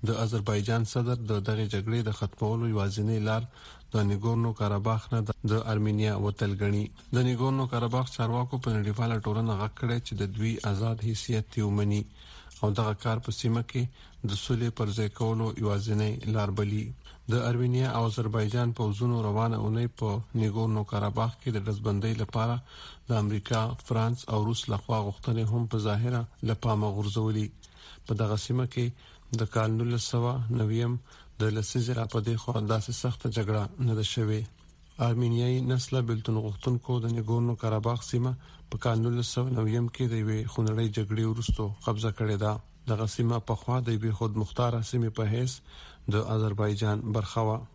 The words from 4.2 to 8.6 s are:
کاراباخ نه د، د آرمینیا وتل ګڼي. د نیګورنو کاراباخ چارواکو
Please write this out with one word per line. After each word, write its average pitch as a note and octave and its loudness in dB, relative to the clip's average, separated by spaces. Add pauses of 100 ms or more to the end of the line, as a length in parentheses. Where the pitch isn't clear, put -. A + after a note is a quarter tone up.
کاراباخ G#2+ 0 (100)
نه A#2 2
د، G#2+ -4 (200)
د - 6 (200)
آرمینیا G#2+ 2 (100)
وتل G2+ 0 (100)
ګڼي. G#2 2 (300)
د - 4 (120)
نیګورنو C3 2
کاراباخ A#2+ 0 (100)
چارواکو B2 0